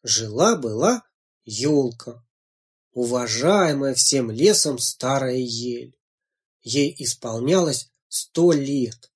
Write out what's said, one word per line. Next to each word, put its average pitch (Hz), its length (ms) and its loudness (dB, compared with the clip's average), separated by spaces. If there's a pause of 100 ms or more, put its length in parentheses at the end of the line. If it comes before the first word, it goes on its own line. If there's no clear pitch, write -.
Жила-была 131 1000 0 (420)
ёлка, 120 800 -2 (680)
уважаемая 131 1000 0
всем 123 380 0
лесом 143 480 2
старая 131 580 -2
ель. 123 580 -8 (680)
Ей 135 340 0
исполнялось 131 920 -2 (160)
сто - 440 2
лет. 139 640 -2